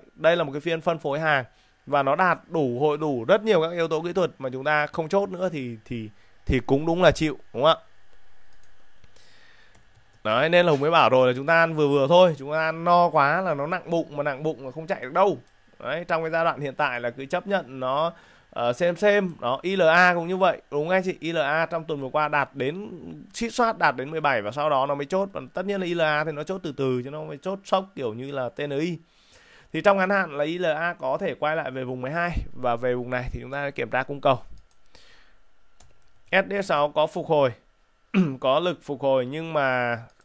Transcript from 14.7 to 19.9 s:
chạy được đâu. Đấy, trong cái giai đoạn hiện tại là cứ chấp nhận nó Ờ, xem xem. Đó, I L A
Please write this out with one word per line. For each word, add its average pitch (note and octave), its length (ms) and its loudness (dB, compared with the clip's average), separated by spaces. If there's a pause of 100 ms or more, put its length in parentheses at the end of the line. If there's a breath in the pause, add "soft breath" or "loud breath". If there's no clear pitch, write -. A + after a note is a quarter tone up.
chạy F#3 140 -4
được B2+ 120 -10
đâu. F3+ 260 4 (400)
Đấy, D3+ 300 -6
trong E3 140 0
cái D#3+ 80 -4
giai E3 140 0
đoạn D3+ 160 0
hiện C#3 140 -6
tại B2+ 260 -2
là A#2+ 100 -4
cứ C3+ 160 -10
chấp F3+ 200 -4
nhận C#3+ 340 -4
nó C#3+ 320 0 (420 soft breath)
Ờ, A#2+ 180 0
xem F3 240 0
xem. G3+ 440 2
Đó, B2+ 220 -2
I F#3+ 140 -2
L F#3 60 2
A F3 320 6